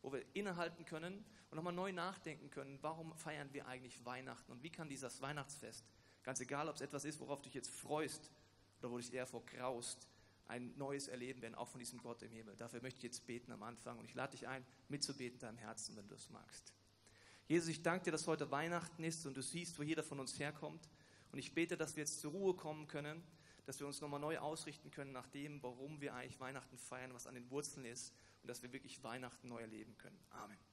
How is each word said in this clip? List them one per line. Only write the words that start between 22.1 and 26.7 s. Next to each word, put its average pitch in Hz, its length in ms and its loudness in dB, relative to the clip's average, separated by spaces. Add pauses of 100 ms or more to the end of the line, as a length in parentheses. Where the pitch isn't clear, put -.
zur 147 140 0
Ruhe 190 220 8
kommen 156 340 -2
können, 151 340 -2 (440)
dass 135 120 -4
wir 143 80 0
uns 143 140 0
nochmal 143 180 0
neu 151 200 4
ausrichten 151 520 0
können 139 220 -4
nach 123 160 -4
dem, 143 340 -4
warum 135 380 -2
wir 139 140 0
eigentlich 123 260 -4
Weihnachten 131 360 -4